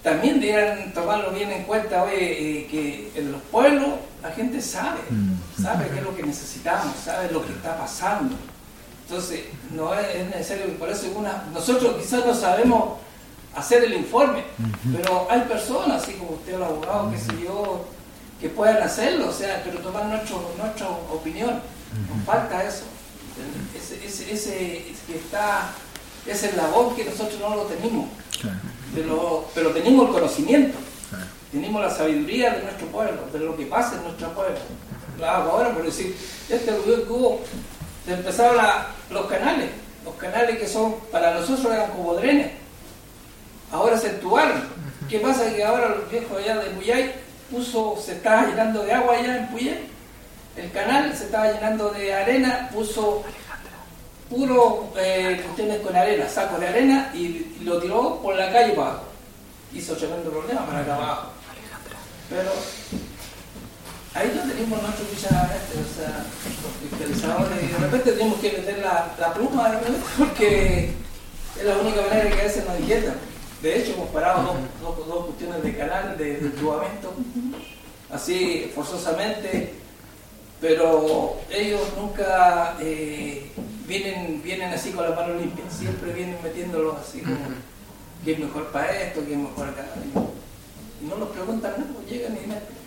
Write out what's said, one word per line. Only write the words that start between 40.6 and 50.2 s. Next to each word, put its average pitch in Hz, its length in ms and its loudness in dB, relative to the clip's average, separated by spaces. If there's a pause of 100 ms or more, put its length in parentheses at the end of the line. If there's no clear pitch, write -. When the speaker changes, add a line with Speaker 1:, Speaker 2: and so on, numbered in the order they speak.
Speaker 1:
son, 220 280 2 (180)
para 170 200 6
nosotros 233 400 2
eran 214 180 2
como 175 240 -2
drenes, 269 360 4 (1200)
ahora 226 260 6
se 214 120 2
entubaron. 247 560 4 (420)
¿Qué 214 120 0
pasa? 247 360 4
Que 208 80 2
ahora 233 320 4
los - 160 -4
viejos 226 260 -2
allá 214 200 0
de 190 140 -2
Puyay, 233 420 2 (360)
puso, 220 560 -2
se 180 100 -6
estaba 220 320 6
llenando 220 360 2
de 208 80 2
agua 240 240 6
allá 247 220 2
en 226 100 -4
Puyay, 254 400 -4 (720)